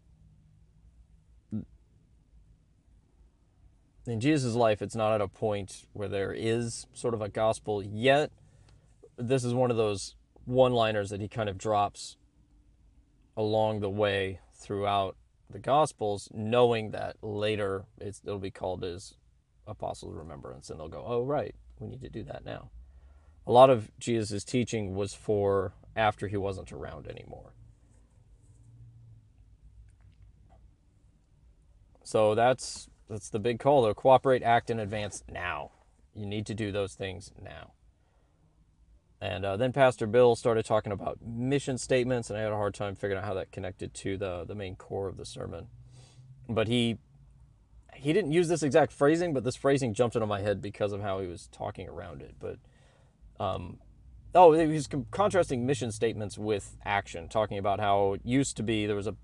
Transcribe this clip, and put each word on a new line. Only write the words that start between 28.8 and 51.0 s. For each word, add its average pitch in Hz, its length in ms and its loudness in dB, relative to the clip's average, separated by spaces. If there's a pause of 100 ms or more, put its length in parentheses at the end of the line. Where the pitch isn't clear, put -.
So 107 300 4
that's, - 560 0 (180)
that's 107 220 -10
the 110 100 -4
big 117 200 0
call, 139 240 6
though. 107 100 4
Cooperate, 131 480 6
act, 117 300 2
and 113 80 -2
advance 104 520 -6
now. 82 400 -6 (440)
You 107 100 -8
need 107 220 -6
to 110 80 -6
do 104 160 -4
those 98 240 -4
things 95 440 -10
now. 82 340 -16 (1500)
And, 95 240 -6
uh, 98 120 -2
then 127 140 0
Pastor 127 340 2
Bill 120 300 6
started 113 300 0
talking 107 260 0
about 90 340 -6
mission 127 520 -2
statements, 123 520 0
and 104 80 -6
I 110 40 -4
had 107 100 -2
a 104 60 -2
hard 104 180 0
time 101 200 -6
figuring 98 220 -4
out 92 60 -8
how 101 120 -4
that 92 160 -8
connected 95 440 -10
to 98 220 -4
the, 90 280 -6
the 101 80 -10
main 95 220 -8
core 98 320 -8
of 92 100 -10
the - 80 -12
sermon. 92 420 -12 (800)
But 110 200 0
he 117 300 2 (1000)
he 139 180 -2
didn't 175 180 2
use 170 160 4
this 160 160 0
exact 135 280 4
phrasing, 165 420 4
but 123 100 0
this 123 120 -2
phrasing 135 380 2
jumped 117 220 2
into 110 120 0
my 101 140 -2
head 101 200 0
because 101 300 -4
of 101 100 -6